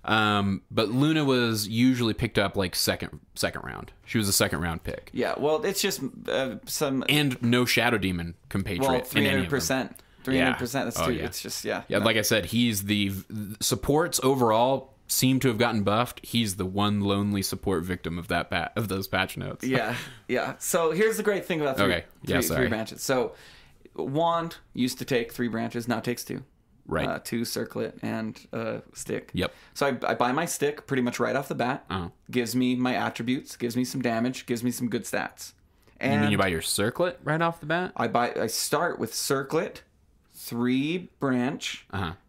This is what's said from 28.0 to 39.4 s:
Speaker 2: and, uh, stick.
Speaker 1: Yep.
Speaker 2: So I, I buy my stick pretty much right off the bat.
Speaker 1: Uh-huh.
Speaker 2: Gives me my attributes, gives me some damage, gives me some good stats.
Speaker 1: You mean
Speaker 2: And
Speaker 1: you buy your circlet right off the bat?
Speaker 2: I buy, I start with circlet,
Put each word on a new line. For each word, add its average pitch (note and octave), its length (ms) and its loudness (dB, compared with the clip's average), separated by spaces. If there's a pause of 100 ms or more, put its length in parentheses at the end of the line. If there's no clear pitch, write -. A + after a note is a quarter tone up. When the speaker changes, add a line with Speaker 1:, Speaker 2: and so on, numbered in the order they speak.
Speaker 2:
and, A2 360 -6 (140)
uh, A2+ 280 -6 (120)
stick. - 400 -8
Speaker 1:
Yep. - 180 -2 (220)
Speaker 2:
So - 140 2
I, B2+ 240 0
I - 20 4
buy A#2+ 180 2
my D#3 140 0
stick D3 400 -2
pretty C3 160 0
much B2 180 0
right A#2 160 0
off C#3 120 -2
the D#3 80 -4
bat. B2+ 340 -2
Speaker 1:
Uh-huh. F2+ 200 -4 (200)
Speaker 2:
Gives A#2+ 260 0
me B2+ 200 4
my B2 180 0
attributes, A#2 640 -2
gives A#2 200 -2
me B2+ 80 2
some B2+ 200 -4
damage, A#2+ 420 0
gives A#2 180 -2
me B2 60 2
some A#2+ 180 -2
good G#2+ 160 -2
stats. - 500 -6 (460)
Speaker 1:
You B2 100 0
mean G#2+ 100 4
Speaker 2:
And G#2 120 2
Speaker 1:
you G2+ 60 2
buy G2 120 4
your D#2+ 120 0
circlet D3 640 0
right D#3 180 0
off E3+ 180 0
the D3 60 -14
bat? F3 320 -2
Speaker 2:
I A#2+ 100 0
buy, A#2+ 320 0
I G#2+ 60 0
start - 540 0
with - 160 -4
circlet, C#3+ 640 -2 (540)